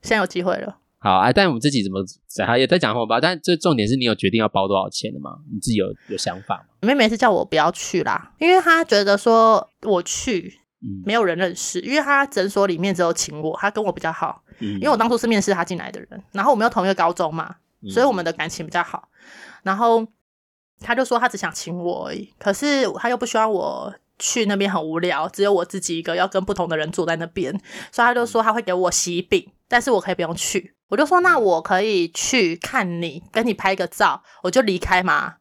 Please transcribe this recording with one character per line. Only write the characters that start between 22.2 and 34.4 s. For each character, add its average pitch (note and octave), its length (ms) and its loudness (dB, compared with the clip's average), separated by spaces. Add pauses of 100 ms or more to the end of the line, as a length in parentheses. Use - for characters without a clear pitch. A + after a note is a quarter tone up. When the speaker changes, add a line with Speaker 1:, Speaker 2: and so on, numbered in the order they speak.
Speaker 1:
可 G3+ 160 -2
是 C#4 340 0 (120)
她 A#3 100 -2
又 B3 80 -2
不 - 80 -4
希 A#3 140 -2
望 A3 120 2
我 - 400 -4 (280)
去 - 260 -2
那 G3+ 100 0
边 G3 140 0
很 F#3 100 -2
无 D#3+ 200 -4
聊， E3+ 300 -2
只 - 120 -4
有 G3+ 100 4
我 F3+ 140 2
自 G3 140 -8
己 E3+ 180 -4
一 E3 60 -8
个 E3+ 120 -4
要 F3+ 120 0
跟 F#3+ 180 -2
不 G#3 80 -2
同 F3 160 -2
的 D#3+ 80 -2
人 D#3 140 -4
坐 E3+ 160 -2
在 E3 80 0
那 E3 100 -6
边， E3+ 260 -6 (400)
所 A#3+ 120 0
以 - 20 6
她 A#3+ 80 4
就 A#3+ 100 0
说 A3+ 200 0
她 A3 100 4
会 A#3 80 -2
给 F#3+ 100 -4
我 F3+ 200 2
喜 F3 280 -2
饼， F3+ 320 -2 (160)
但 A#3+ 140 2
是 B3+ 80 -4
我 A3 100 4
可 F3+ 120 -4
以 - 20 0
不 - 80 -4
用 E3 140 -4
去。 - 400 -4 (160)
我 G3+ 60 -2
就 D4+ 80 4
说 F4+ 180 4
：“那 F4 160 4
我 G#3+ 220 2
可 F#3 200 0
以 G3 280 0
去 F3+ 480 0
看 F3 440 -4
你， E3+ 300 -8
跟 A3+ 160 0
你 A3+ 60 0
拍 F#3+ 200 0
个 G3+ 140 -2
照， - 340 0 (220)